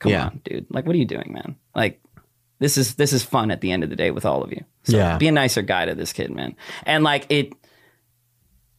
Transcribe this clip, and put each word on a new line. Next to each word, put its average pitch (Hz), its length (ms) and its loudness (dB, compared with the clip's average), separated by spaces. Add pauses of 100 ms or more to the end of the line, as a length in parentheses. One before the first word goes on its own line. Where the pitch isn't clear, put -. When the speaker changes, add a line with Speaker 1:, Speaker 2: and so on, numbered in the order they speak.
Speaker 1:
Come 104 120 4
Speaker 2:
Yeah. 87 140 2
Speaker 1:
on, - 180 -8
dude. - 240 -8
Like, - 180 -6
what 170 80 2
are 175 40 4
you 131 80 2
doing, - 260 -8
man? - 240 -12 (180)
Like, 107 260 -2 (580)
this 143 180 2
is, 127 200 2
this 143 180 2
is 127 80 2
fun 110 280 0
at 90 120 -4
the 92 100 0
end 87 120 0
of 76 60 -4
the 80 60 -8
day 82 140 0
with - 160 -2
all 69 160 2
of - 100 -10
you. - 120 -12 (200)
So 113 140 4
Speaker 2:
Yeah. 85 180 4
Speaker 1:
be 156 120 4
a 156 40 4
nicer 131 300 2
guy 90 240 0
to 82 80 -2
this 82 180 -6
kid, - 180 -6
man." 62 240 -8 (300)
And, 151 200 2
like, 143 260 2
it, 143 240 0 (1200)